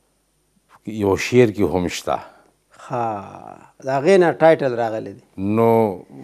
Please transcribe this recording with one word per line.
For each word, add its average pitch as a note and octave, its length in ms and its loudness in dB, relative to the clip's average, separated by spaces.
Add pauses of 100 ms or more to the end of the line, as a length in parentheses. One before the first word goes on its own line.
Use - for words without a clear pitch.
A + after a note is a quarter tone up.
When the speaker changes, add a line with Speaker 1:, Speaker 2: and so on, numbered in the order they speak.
(880)
Speaker 1:
یو G#2 300 -2
شعر B2 320 4
کې G2+ 120 -6
هم F2 280 0
شته. - 300 -6 (680)
Speaker 2:
ښه، A2+ 340 -6 (640)
د C3 40 -8
هغې C#3+ 300 2
نه E3+ 140 4
ټایټل D3+ 400 4
راغلی A2 400 -6
دی. - 80 -20 (180)
Speaker 1:
نو A2 600 0 (260)